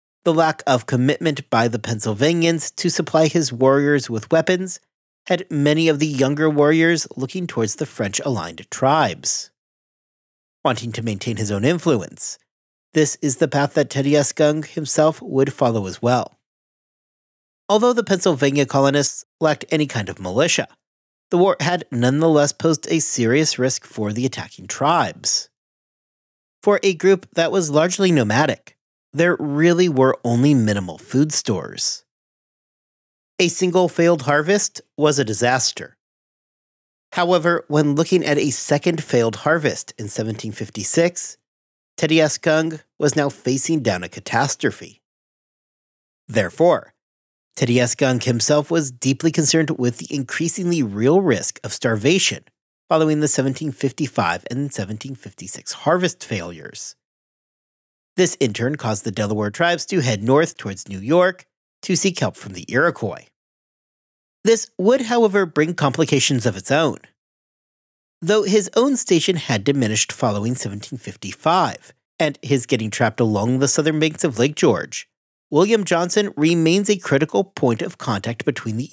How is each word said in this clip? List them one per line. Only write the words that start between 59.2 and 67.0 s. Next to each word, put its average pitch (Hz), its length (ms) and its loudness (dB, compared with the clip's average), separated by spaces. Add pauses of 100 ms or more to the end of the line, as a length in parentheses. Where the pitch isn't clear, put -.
tribes 175 360 0
to 185 140 0
head 110 220 -2
north 143 340 2
towards 98 300 -10
New 98 120 -10
York 180 460 0 (380)
to 185 120 -2
seek 185 240 0
help 101 160 -4
from - 180 -14
the 87 160 -14
Iroquois. 127 580 -2 (1160)
This 220 340 2
would, 240 240 2
however, 220 440 2
bring 160 280 0
complications 135 720 0
of 98 120 -2
its - 140 -6
own. 147 280 0 (1200)